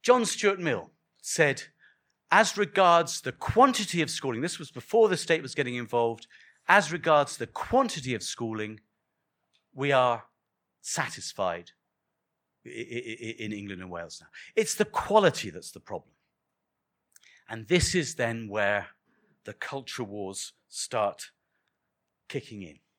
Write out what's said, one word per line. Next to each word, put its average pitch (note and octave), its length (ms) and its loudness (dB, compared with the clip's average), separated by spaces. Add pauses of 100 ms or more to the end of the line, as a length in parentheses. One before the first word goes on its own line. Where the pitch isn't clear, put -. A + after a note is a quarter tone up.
John B3 220 6
Stuart G3+ 340 0
Mill D#3 320 -2 (320)
said, C#3+ 400 0 (680)
"As G3 240 6
regards F3 640 4
the C3+ 100 -6
quantity G#3+ 720 2
of D#3 80 -2
schooling," A#2+ 300 -4
this E3+ 180 -4
was D#3 140 -14
before G#3+ 360 4
the F3+ 80 0
state E3 240 0
was C3 140 -12
getting B2 220 -2
involved, A#2 500 0 (400)
"as F3 240 6
regards D#3 460 2
the A#2 100 -8
quantity G#3+ 680 -2
of A2 120 -4
schooling, G#2+ 560 -8 (920)
we C#3 200 0
are B2+ 320 4 (560)
satisfied F#2 880 -4 (960)
i-, - 60 -18
i-, A2+ 500 -10
i-, A2+ 180 -12
in G#2+ 140 -8
England G2+ 280 -10
and F#2 100 -14
Wales E2+ 300 -12
now. - 100 -20 (260)
It's - 180 0
the G#3+ 100 0
quality F#3+ 680 2
that's D#2+ 200 -14
the - 80 -20
problem." - 360 -14 (1300)
And A2+ 200 -10
this - 260 2
is D#3+ 220 -2
then A#2 320 -4
where G2+ 400 0 (560)
the G#2 100 -14
culture - 480 -8
wars G2 520 -10 (140)
start - 640 -4 (960)
kicking A2 360 -10
in. D#2 180 -18 (180)